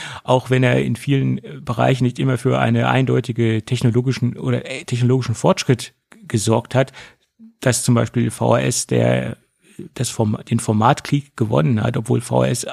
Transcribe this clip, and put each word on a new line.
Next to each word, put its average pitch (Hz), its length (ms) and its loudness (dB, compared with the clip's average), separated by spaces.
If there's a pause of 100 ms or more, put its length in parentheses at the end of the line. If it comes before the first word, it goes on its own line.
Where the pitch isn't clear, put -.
(240)
Auch 127 260 0
wenn 127 140 4
er 127 200 4
in 127 120 -2
vielen, 135 420 -2
äh, 143 240 -14
Bereichen 127 440 0
nicht 123 120 -2
immer 135 200 0
für 127 200 0
eine 120 320 2
eindeutige 120 720 0
technologischen 123 760 0
oder, 123 280 -4
äh, 131 200 -10
technologischen 123 500 0
Fortschritt - 580 0 (300)
gesorgt 110 500 0
hat, 131 200 0 (640)
dass - 240 0
zum 123 100 4
Beispiel 117 380 2
V 120 220 2
H 127 80 2
S 131 260 -2
der, 123 500 0 (560)
das - 160 -4
Form-, 110 300 -2 (100)
den 117 100 2
Formatkrieg 123 760 0
gewonnen 120 480 2
hat, 123 140 0
obwohl 120 240 0
V 123 220 0
H 127 40 2
S 127 260 -2